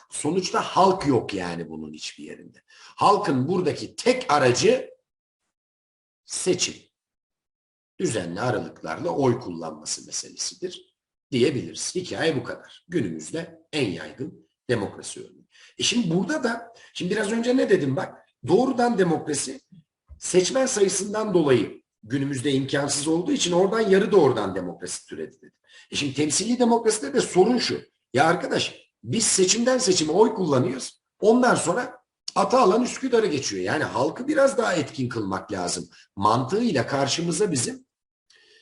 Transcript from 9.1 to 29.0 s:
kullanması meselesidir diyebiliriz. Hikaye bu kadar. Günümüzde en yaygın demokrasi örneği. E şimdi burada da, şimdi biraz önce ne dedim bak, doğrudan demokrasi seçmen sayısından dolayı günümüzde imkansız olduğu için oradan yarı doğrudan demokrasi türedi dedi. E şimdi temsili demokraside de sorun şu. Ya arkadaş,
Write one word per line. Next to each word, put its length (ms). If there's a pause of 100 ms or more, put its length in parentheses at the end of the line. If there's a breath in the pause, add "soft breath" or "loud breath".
kullanması 640
meselesidir 920 (360)
diyebiliriz. 640
Hikaye 400
bu 80
kadar. 440
Günümüzde 720 (120)
en 180
yaygın 560 (220)
demokrasi 500
örneği. 280 (300 soft breath)
E 60
şimdi 320
burada 280
da, 300 (200 loud breath)
şimdi 180
biraz 200
önce 260
ne 120
dedim 260
bak, 320 (200)
doğrudan 500
demokrasi 640 (580)
seçmen 460
sayısından 680
dolayı 460 (240)
günümüzde 480
imkansız 560
olduğu 240
için 200
oradan 380
yarı 220
doğrudan 440
demokrasi 520
türedi 340
dedi. 140 (360 loud breath)
E 40
şimdi 180
temsili 460
demokraside 540
de 80
sorun 360
şu. 240 (320)
Ya 120
arkadaş, 640 (120)